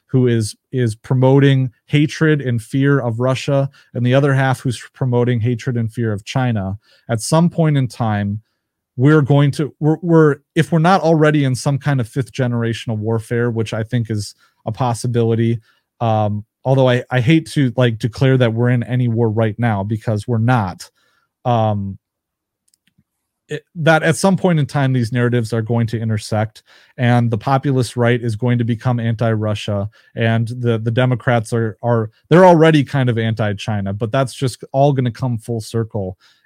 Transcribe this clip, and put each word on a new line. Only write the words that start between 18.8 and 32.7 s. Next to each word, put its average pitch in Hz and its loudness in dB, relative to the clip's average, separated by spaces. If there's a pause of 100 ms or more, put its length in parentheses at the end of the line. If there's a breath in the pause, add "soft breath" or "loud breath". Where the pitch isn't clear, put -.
any 123 -2
war 113 0
right 110 -2
now, 110 0
because 107 -4
we're 117 -2
not. 110 -2 (540)
Um, 107 -2 (1500)
it, 147 -10 (100)
that 160 2
at 160 2
some 190 2
point 170 0
in 139 -2
time, 131 -2
these 120 0
narratives 120 0
are 113 -2
going 117 -2
to 113 -6
intersect, 110 -4 (360 soft breath)
and 120 2
the 113 -2
populist 131 0
right 120 2
is 113 -4
going 120 0
to 117 0
become 120 -2
anti-Russia, 107 -2 (260 soft breath)
and 113 0
the, 120 -2
the 113 -4
Democrats 120 0
are, 113 -4
are, 117 0 (180)
they're 175 8
already 160 6